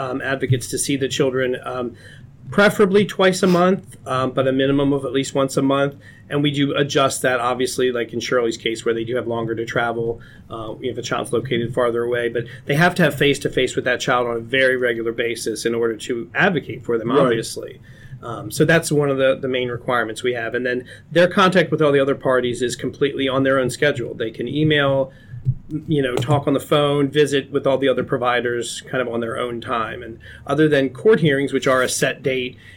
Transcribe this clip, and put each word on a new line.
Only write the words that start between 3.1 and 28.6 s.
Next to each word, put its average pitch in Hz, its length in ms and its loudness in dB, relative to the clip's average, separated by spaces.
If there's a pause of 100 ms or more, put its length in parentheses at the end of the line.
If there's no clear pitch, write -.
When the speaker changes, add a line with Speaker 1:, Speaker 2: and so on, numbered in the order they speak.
Speaker 1:
a 190 60 4
month, 180 480 2 (100)
um, 131 240 -2
but 131 160 0
a 131 60 2
minimum 139 400 2
of 135 120 -2
at 123 80 -6
least 135 220 -2
once 135 220 0
a 143 60 2
month. 139 340 0 (340)
And 147 140 0
we 147 80 2
do 139 240 0
adjust 139 460 2
that, 127 180 0
obviously, 127 500 0
like 117 220 -4
in 117 80 -4
Shirley's 117 360 0
case, 113 280 -4
where 117 100 2
they 113 80 -2
do 117 140 -4
have 117 100 -4
longer 113 300 -4
to 117 80 -6
travel, 117 560 -4 (280)
uh, 113 320 -10
if 120 160 -6
a 120 60 -8
child's 123 300 -4
located 117 420 -2
farther 120 300 0
away. 120 240 -2
But 120 160 -2 (220)
they 147 100 0
have 175 200 4
to 180 60 2
have 143 140 2
face-to-face 135 580 2
with 123 120 -2
that 123 120 0
child 123 300 0
on 117 80 -4
a 113 40 -4
very 127 360 2
regular 117 340 -2
basis 117 560 -4
in 117 80 0
order 117 220 0
to - 400 -6
advocate 147 480 -2
for 117 140 -2
them, 113 120 -4
Speaker 2:
Right. 135 80 4
Speaker 1:
obviously. 113 640 -2 (420)
Um, 107 300 -10
so 156 120 4
that's 165 280 2
one 143 180 2
of 135 80 0
the, 135 160 4
the 135 140 -6
main 127 200 -2
requirements 117 540 -2
we 123 120 0
have. 113 200 -6
And 123 100 -2
then 123 200 -2 (260)
their 170 180 4
contact 185 440 2
with 147 100 2
all 147 100 4
the 143 80 6
other 135 140 2
parties 123 480 0
is 120 140 -2
completely 135 520 -2
on 135 140 0
their 135 160 4
own 123 120 0
schedule. 120 440 -2
They 113 160 -4
can 123 180 -6
email, 139 640 2 (760)
you 147 160 2
know, 123 140 0
talk 135 320 0
on 139 60 2
the 131 60 2
phone, 147 480 2
visit 139 440 2
with 139 160 0
all 135 100 4
the 139 100 2
other 123 140 2
providers 120 880 -2